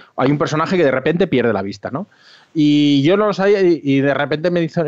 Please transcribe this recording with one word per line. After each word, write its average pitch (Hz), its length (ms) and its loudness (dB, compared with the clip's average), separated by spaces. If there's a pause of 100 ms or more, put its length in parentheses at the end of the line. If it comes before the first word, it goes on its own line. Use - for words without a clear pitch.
(160)
hay 131 140 0
un 147 80 0
personaje 156 400 -2
que 175 60 4
de 135 60 4
repente 156 360 0
pierde 120 260 0
la 98 100 -2
vista, 98 280 -10
¿no? 147 160 -10 (480)
Y 147 480 2
yo 170 160 2
no 214 80 2
lo 208 80 -2
sabía 196 260 2
y, 175 220 2
y 139 180 0
de 139 140 2
repente 151 360 -2
me 175 100 -2
dice, 165 280 -2